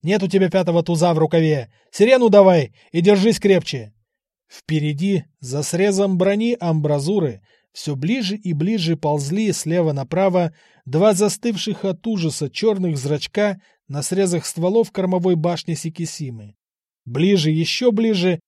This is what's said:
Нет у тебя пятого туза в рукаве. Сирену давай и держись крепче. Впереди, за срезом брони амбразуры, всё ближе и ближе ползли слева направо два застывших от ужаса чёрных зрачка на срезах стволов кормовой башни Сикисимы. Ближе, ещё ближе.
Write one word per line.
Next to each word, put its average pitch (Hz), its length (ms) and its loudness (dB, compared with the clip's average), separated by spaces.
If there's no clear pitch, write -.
Нет 196 180 0
у 190 60 -2
тебя 185 220 2
пятого 170 340 2
туза 170 300 2
в 156 40 0
рукаве. 156 540 0
Сирену 247 360 4
давай 190 460 6
и 165 80 -2
держись 202 400 4
крепче. 147 540 0
Впереди, 156 720 -2
за 139 240 -6
срезом 190 540 0
брони 208 420 0
амбразуры, 151 840 -2
всё - 240 -8
ближе 196 400 -2
и 180 160 -6
ближе 165 460 -2
ползли 156 560 -2
слева 160 400 -2
направо 170 600 0
два 175 300 2
застывших 202 720 -2
от 190 200 -6
ужаса 165 440 -4
чёрных 185 480 -2
зрачка 185 640 -4
на 143 160 -8
срезах 180 420 -2
стволов 202 460 -2
кормовой 185 440 0
башни 165 380 -4
Сикисимы. 135 840 -10
Ближе, 156 440 2
ещё 165 440 0
ближе. 185 540 0